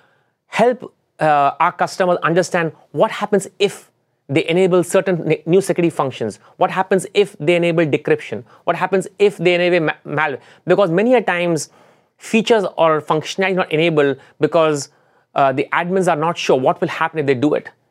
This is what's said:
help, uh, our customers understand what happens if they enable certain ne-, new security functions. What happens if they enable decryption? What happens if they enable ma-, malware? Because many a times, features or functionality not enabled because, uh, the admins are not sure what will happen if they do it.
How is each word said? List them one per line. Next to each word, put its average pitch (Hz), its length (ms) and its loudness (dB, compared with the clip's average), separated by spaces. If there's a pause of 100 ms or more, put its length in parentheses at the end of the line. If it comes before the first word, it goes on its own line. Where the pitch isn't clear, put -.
(460)
help, - 480 0 (260)
uh, 147 400 2
our 170 120 2
customers 180 500 0
understand 165 500 0 (200)
what 214 180 2
happens - 380 -2 (100)
if - 320 -4 (380)
they 147 200 0
enable 180 340 2
certain 185 460 -2
ne-, 151 160 -2
new 180 160 2
security 175 300 0
functions. 123 480 -6 (180)
What 185 140 0
happens 185 420 -2
if 202 260 0
they 175 180 0
enable 170 280 2
decryption? 151 600 -2 (200)
What 170 120 -2
happens 180 300 -2 (120)
if 202 180 2
they 175 180 2
enable 175 320 2
ma-, 156 80 -2 (120)
malware? 147 340 -4 (260)
Because 175 240 2
many 220 240 2
a 226 80 2
times, 175 460 -2 (480)
features 220 480 0 (140)
or 156 240 2
functionality 185 540 -2
not - 160 -2
enabled 151 460 2 (220)
because, 151 500 0 (440)
uh, 135 180 2
the 135 200 -4
admins 175 380 0
are 160 60 2
not 165 220 -2
sure 147 200 2
what 147 220 0
will 180 80 -2
happen 160 300 -4
if 143 80 -2
they 135 80 2
do 139 200 0
it. - 140 -6 (220)